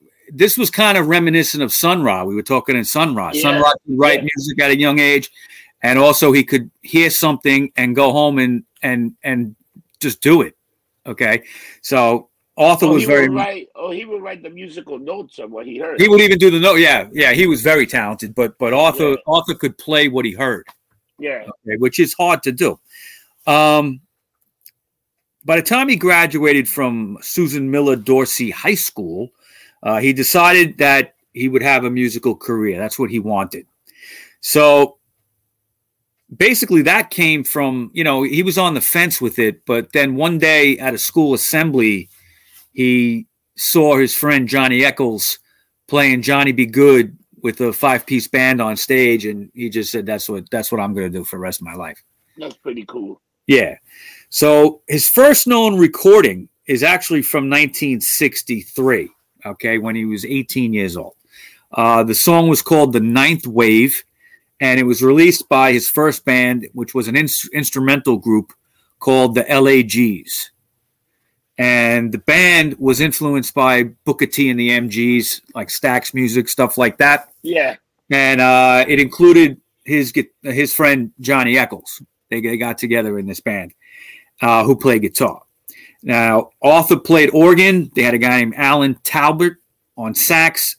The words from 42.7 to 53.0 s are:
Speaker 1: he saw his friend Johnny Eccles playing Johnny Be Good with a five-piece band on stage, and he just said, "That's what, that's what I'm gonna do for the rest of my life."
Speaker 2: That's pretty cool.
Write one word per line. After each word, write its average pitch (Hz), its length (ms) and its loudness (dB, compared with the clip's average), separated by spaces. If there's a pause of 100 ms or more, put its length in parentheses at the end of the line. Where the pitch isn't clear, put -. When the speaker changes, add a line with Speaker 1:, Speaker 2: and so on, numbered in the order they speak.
Speaker 1:
he 120 540 -2 (300)
saw 151 400 2
his 131 180 0
friend 143 340 -2
Johnny 131 360 0
Eccles 123 540 -2 (480)
playing 135 360 0
Johnny 139 300 2
Be 123 140 0
Good 127 500 4 (260)
with 113 180 -6
a 120 120 -2
five-piece 127 560 -2
band 131 320 0
on 110 160 -4
stage, 120 480 0
and 104 300 -10
he 120 160 -10
just 104 220 -6
said, 107 120 -6
"That's 104 240 -8
what, 98 220 -10
that's 113 220 -6
what 117 80 -4
I'm 104 120 -4
gonna 98 160 -6
do 87 160 -10
for - 120 -14
the 92 40 -12
rest 92 200 -10
of 90 40 -18
my 85 100 -16
life." 85 280 -16 (340)
Speaker 2:
That's 151 200 -18
pretty 120 300 -14
cool. 98 340 -16 (260)